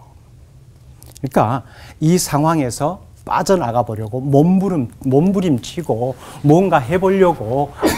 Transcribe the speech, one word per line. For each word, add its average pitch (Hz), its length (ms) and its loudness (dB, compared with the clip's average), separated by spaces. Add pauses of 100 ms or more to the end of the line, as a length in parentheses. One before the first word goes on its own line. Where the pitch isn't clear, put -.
(1200)
그러니까 131 420 0 (380)
이 165 180 2
상황에서 156 840 -2 (220)
빠져나가 131 600 0
보려고 110 360 -8
몸부림, 156 680 2 (100)
몸부림치고 143 1120 -2 (280)
뭔가 165 360 4
해보려고 156 920 0 (240)